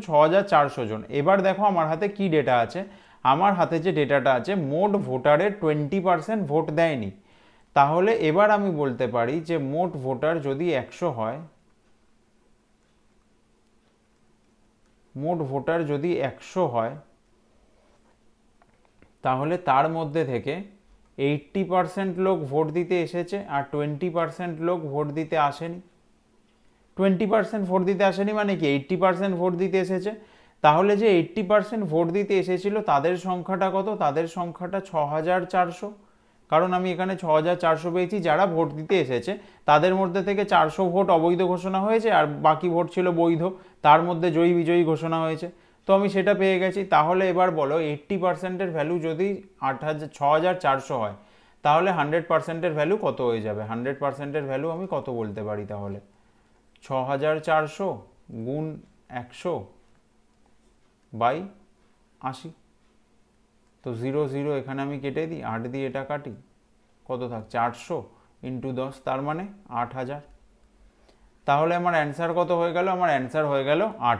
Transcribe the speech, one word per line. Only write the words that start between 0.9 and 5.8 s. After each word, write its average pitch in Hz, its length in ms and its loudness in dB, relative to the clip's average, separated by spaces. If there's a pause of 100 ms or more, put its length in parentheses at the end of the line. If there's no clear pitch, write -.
এবার 180 180 4 (100)
দেখো 196 240 0
আমার 165 200 2
হাতে 165 160 -2 (100)
কি 196 160 -2
ডেটা 131 300 4
আছে। 117 160 -6 (540)
আমার 190 260 4
হাতে 165 160 0 (100)
যে 185 120 2
ডেটাটা 139 400 4
আছে, 120 140 -4 (200)
মোট 185 200 2 (160)
ভোটারের 147 440 2 (100)
টোয়েন্টি 151 440 0